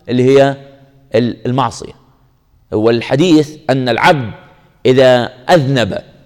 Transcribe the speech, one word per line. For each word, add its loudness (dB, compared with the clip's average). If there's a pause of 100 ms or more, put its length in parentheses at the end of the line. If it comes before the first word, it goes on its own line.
اللي 0
هي 4 (580)
ال-، -4
المعصية. -6 (800)
والحديث 0 (140)
أن -2
العبد 0 (560)
إذا 4 (260)
أذنب 0 (280)